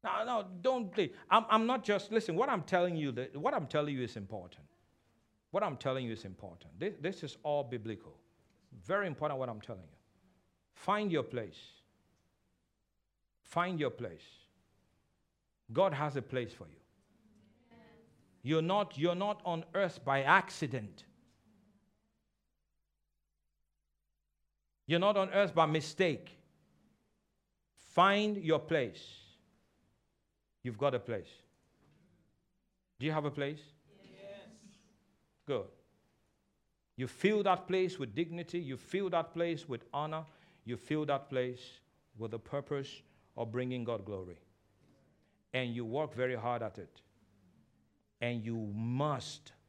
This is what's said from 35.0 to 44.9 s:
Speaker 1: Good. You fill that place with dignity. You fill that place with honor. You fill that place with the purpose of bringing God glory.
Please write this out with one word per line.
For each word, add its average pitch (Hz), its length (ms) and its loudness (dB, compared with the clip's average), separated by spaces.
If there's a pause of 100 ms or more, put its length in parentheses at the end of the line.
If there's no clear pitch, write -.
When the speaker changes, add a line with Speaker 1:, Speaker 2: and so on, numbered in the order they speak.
Speaker 1:
Good. 117 200 -2 (1300)
You 127 120 -4
fill 208 360 2
that 185 240 4
place 185 300 2
with 120 160 -6
dignity. 170 460 -4
You 131 180 -6
fill 190 320 -2
that 165 240 0
place 170 340 -2
with 120 160 -6 (100)
honor. 156 300 -4 (420)
You 117 100 -4
fill 151 300 -2
that 139 240 0
place 127 320 -2 (560)
with 107 140 -6
the 113 80 -6
purpose 139 640 -6 (360)
of 113 160 -4
bringing 127 320 -2
God 110 180 -4
glory. 92 340 -8 (1160)